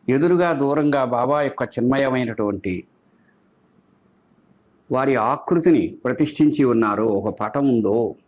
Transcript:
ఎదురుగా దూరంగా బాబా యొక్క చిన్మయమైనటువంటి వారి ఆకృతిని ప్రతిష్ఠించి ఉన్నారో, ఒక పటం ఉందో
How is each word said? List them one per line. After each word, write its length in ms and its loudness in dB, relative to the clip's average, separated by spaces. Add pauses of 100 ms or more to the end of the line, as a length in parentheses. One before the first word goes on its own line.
ఎదురుగా 440 2
దూరంగా 520 0
బాబా 380 0
యొక్క 200 -4
చిన్మయమైనటువంటి 1200 -2 (2000)
వారి 220 0
ఆకృతిని 920 0
ప్రతిష్ఠించి 600 0
ఉన్నారో, 420 2
ఒక 340 -2
పటం 280 -2
ఉందో 460 0 (140)